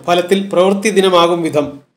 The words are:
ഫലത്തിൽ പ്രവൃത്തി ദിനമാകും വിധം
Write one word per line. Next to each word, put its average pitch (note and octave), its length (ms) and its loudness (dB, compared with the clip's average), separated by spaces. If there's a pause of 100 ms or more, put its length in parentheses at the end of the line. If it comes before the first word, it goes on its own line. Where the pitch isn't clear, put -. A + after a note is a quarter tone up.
ഫലത്തിൽ F3+ 480 -2
പ്രവൃത്തി G3 360 0
ദിനമാകും F3+ 520 2
വിധം D3 380 -4 (180)